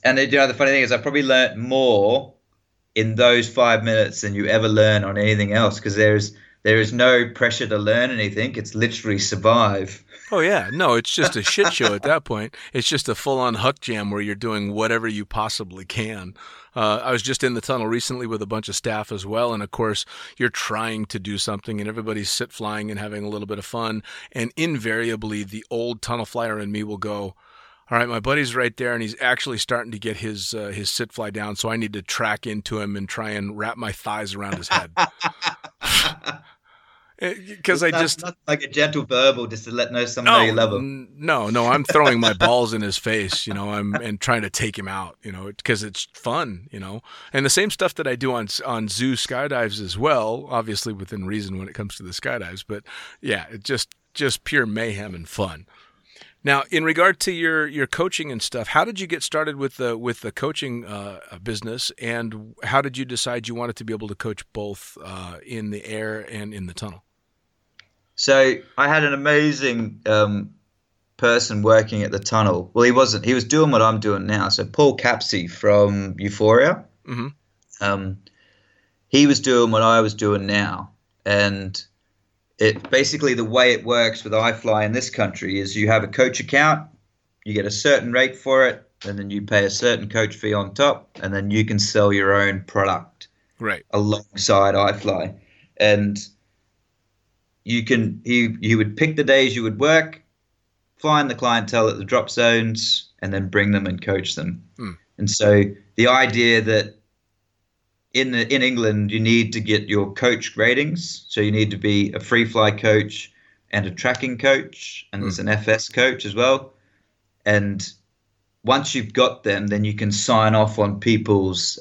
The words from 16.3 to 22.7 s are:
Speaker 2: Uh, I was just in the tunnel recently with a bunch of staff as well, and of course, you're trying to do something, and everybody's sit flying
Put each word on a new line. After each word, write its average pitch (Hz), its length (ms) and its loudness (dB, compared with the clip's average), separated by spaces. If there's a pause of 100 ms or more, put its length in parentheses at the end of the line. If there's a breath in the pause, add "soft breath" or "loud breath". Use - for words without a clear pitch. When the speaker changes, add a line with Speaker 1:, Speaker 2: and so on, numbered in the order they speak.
Speaker 2:
Uh, 107 220 0
I 131 140 -4
was 113 120 0
just 131 200 -2
in 127 120 0
the 110 60 -4
tunnel 123 260 -4
recently 120 400 -4
with 110 140 -6
a 101 40 -6
bunch 110 240 -8
of 98 60 -8
staff 107 360 -6
as 98 140 -8
well, 113 280 -2
and 107 100 -6
of 101 80 -12
course, 107 340 -2 (320 loud breath)
you're 120 120 0
trying 110 560 -6
to 107 140 -8
do 101 200 -8
something, 107 400 -6
and 104 100 -6
everybody's 107 400 -6
sit - 220 -6
flying 107 400 -8